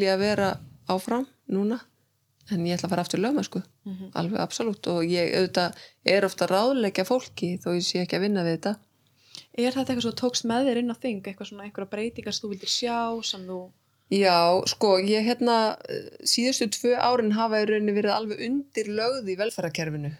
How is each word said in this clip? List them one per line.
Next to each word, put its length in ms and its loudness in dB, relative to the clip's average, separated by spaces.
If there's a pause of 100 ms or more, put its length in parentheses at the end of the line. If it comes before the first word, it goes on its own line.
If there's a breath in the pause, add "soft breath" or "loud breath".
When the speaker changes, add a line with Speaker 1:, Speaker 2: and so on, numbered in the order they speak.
Speaker 1:
í 60 4
að 100 4
vera 400 2 (300)
áfram 380 -2 (240)
núna, 300 0 (680)
en 140 -2
ég 140 0
ætla 100 -6
að 20 0
fara 120 2
aftur 180 -2
í 20 2
lögmennsku. 400 -2 (220)
Speaker 2:
Mhm. 300 -10
Speaker 1:
Alveg 260 -2
absolutt 460 -4
og 180 0
ég 320 0
auðvitað 380 2 (320 loud breath)
er 180 4
ofta 220 0
að 80 2
ráðleggja 520 2
fólki 540 -2
þó 160 -2
ég 80 0
sé 220 -2
ekki 100 -2
að 40 2
vinna 240 0
við 140 0
þetta. 180 -2 (840 loud breath)
Speaker 2:
Er 140 2
þetta 200 -2
eitthvað 100 -2
sem 100 -2
þú 80 -6
tókst 240 -2
með 220 2
þér 120 2
inn 120 0
á 60 -4
þing, 260 -4
eitthvað 260 -12
svona, 160 -16
einhverja 260 -10
breytingar 440 -6
sem 140 -6
þú 60 -6
vildir 140 -10
sjá, 560 -2
sem 220 -8
þú 240 -10 (380)
Speaker 1:
Já, 600 6
sko, 340 4
ég, 240 2
hérna, 500 2 (140)
eh, 200 -8 (120)
síðustu 480 2
tvö 260 0
árin 360 4
hafa 260 2
í 80 2
rauninni 260 2
verið 220 2
alveg 240 -4
undirlögð 880 -4
í 100 -4
velferðarkerfinu 840 -4